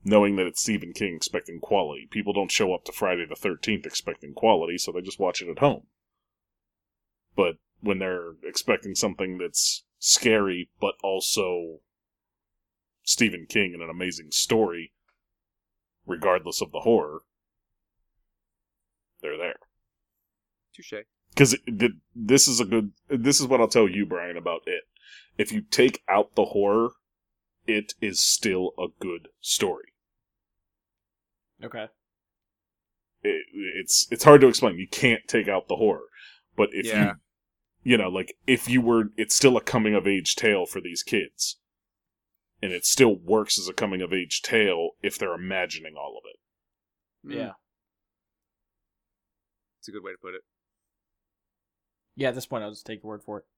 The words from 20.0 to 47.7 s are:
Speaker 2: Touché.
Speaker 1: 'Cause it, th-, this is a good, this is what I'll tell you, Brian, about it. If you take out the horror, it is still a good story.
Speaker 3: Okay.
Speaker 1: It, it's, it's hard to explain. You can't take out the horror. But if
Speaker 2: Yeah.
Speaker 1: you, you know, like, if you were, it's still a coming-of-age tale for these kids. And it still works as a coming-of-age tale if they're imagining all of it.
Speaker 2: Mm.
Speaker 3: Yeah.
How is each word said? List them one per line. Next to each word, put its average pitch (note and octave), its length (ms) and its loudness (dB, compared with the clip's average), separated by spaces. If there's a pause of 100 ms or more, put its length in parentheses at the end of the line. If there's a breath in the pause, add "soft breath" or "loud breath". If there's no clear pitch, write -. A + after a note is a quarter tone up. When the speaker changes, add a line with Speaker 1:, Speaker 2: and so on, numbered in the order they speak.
Speaker 2:
Touché. G#2+ 260 -14 (320)
Speaker 1:
'Cause C#3 180 6
it, - 80 -4 (180)
th-, A#2+ 120 2 (240)
this A#2+ 320 4
is A#2+ 120 0
a A#2 60 0
good, G#2 260 0 (160)
this C3+ 340 0
is C3 60 -2
what B2+ 120 4
I'll A#2 80 4
tell A2 220 4
you, G2 160 -2
Brian, F2 320 -8
about E2+ 300 -6
it. F2+ 160 -6 (540 loud breath)
If G#2 140 0
you G#2+ 100 -4
take - 460 2
out G2+ 280 2
the G#2 100 4
horror, G#2 460 0 (760)
it G#2+ 360 -2
is G2 180 -4
still F#2 580 0
a F2+ 100 -6 (120)
good F2 300 -10 (120)
story. - 520 -4 (1700)
Speaker 3:
Okay. A2+ 240 -12 (1400)
Speaker 1:
It, F2 300 -2
it's, F#2+ 580 -2
it's - 140 -2
hard D3 160 12
to C3 60 10
explain. A2+ 300 2
You F#2 100 -8
can't A#2 400 0
take G#2 200 -2
out F#2+ 200 -2
the F2+ 100 -4
horror. F2+ 280 0 (500 loud breath)
But G#2 160 2
if G2 140 -6
Speaker 2:
Yeah. G#2 280 2 (720)
Speaker 1:
you, A#2 100 2
you A#2 40 6
know, F#2+ 120 0
like, F#2 260 -6 (100)
if B2 240 2
you B2+ 120 4
were, A#2 240 4 (120)
it's G#2+ 160 -2
still B2 240 6
a G2+ 40 0
coming-of-age G2+ 720 0
tale G2+ 320 2
for F#2+ 140 -8
these E2+ 200 -8
kids. - 560 -4 (1040)
And F#2+ 100 -4
it F2+ 140 -6
still A2+ 300 6
works G2 420 0
as F#2 100 -6
a F#2 60 -10
coming-of-age F#2 720 -4
tale F#2 480 0 (100)
if G2+ 160 -4
they're F#2 160 -4
imagining E2+ 600 -6
all C#2+ 220 -14
of - 120 -20
it. - 1040 -20
Speaker 2:
Mm. - 60 -8
Speaker 3:
Yeah. G#2 120 -10 (2250)